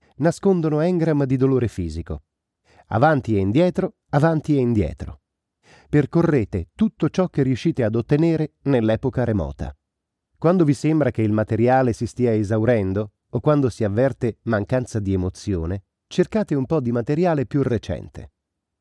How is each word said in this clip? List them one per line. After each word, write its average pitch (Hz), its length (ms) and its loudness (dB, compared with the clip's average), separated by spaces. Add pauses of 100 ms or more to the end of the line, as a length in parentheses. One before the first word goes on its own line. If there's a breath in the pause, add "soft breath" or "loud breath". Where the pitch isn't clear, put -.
(180)
nascondono 160 640 0
engram 160 420 2
di 135 120 0
dolore 127 320 2
fisico. 82 580 -8 (640 soft breath)
Avanti 123 460 2
e 98 40 2
indietro, 165 560 0 (140)
avanti 151 460 2
e 139 40 2
indietro. 92 640 -2 (680 soft breath)
Percorrete 147 880 0
tutto 208 340 -2
ciò 185 180 0
che - 140 -2
riuscite 131 420 -2
ad 110 120 -2
ottenere 156 580 0 (100)
nell'epoca 120 600 0
remota. 78 520 -4 (600)
Quando 175 260 2
vi 143 120 2
sembra 151 340 0
che 110 140 -2
il 107 80 2
materiale 117 640 2
si 120 120 -6
stia 117 300 0
esaurendo, 107 760 0 (200)
o 110 60 -2
quando 147 300 2
si - 160 -4
avverte 120 580 -2
mancanza 117 560 -2
di 98 140 -2
emozione, 92 720 -4 (200)
cercate - 480 -2
un 135 120 -2
po' 156 160 -2
di 120 100 -4
materiale 147 540 -2
più 139 180 -2
recente. 71 680 -6 (480)